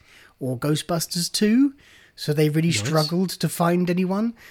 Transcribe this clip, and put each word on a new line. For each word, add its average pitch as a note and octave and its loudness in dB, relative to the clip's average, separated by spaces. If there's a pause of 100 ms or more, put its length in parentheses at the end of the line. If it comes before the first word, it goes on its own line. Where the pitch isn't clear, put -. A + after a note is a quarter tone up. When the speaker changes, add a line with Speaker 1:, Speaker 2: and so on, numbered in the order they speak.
(380)
Speaker 1:
or C3 -4
Ghostbusters E3 -2
Two, B3 2 (420)
so - -4
they D3+ 2
really D#3+ 0
Speaker 2:
Nice. B2 0
Speaker 1:
struggled D#3 0
to - -4
find F3 0
anyone. F#3+ 0 (180)